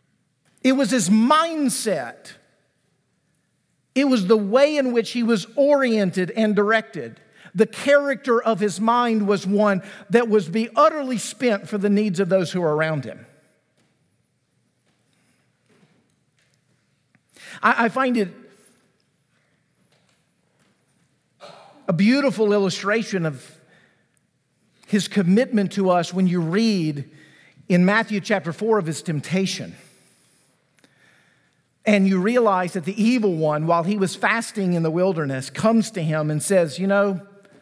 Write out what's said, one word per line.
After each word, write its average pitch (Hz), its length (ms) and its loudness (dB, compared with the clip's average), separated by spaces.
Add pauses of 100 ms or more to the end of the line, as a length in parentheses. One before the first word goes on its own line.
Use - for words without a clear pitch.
(600)
It 262 120 4
was 262 180 0
his 202 180 0
mindset. 240 1200 0 (1600)
It 269 100 2
was 233 220 0
the 220 100 4
way 262 400 2
in 254 160 0
which 226 180 -2
he 240 120 -4
was 220 320 0
oriented 226 760 2
and 214 240 0
directed. 208 640 -2 (360)
The 208 100 4
character 277 720 0
of 226 200 -2
his 190 200 -4
mind 226 480 0
was 196 200 0
one 202 340 2 (300)
that 233 160 4
was 202 220 2
be 220 260 -4
utterly 285 420 2
spent 202 500 -4
for 208 120 -6
the 202 100 0
needs 202 300 0
of 190 100 -2
those 185 220 0
who 185 100 -4
are 151 140 0
around 156 300 -2
him. - 200 -16 (4000)
I, 233 240 2
I 226 40 0
find 254 280 -2
it 196 120 -2 (3500)
a 185 60 -2
beautiful 220 580 2
illustration 196 760 -2
of 135 280 -10 (1300)
his 202 200 -2
commitment 202 640 0
to 190 180 0
us 175 200 0
when 185 140 0
you 175 160 0
read 165 640 -2 (640)
in 180 160 6
Matthew 214 340 0
chapter 170 320 -4
four 214 280 0
of 160 80 -4
his 165 160 -6
temptation. 160 720 -4 (2000)
And 202 200 4
you 190 120 2
realize 196 540 2
that 170 120 -6
the 202 140 -4
evil 214 360 2
one, 156 320 -2
while 170 160 2
he 202 120 -2
was 190 200 -2
fasting 202 580 -2
in 170 80 0
the 165 80 -2
wilderness, 156 600 -2
comes 220 400 0
to 175 100 -8
him 156 300 -2
and 151 100 -4
says, 170 380 0
"You 190 80 -4
know, 196 340 0 (400)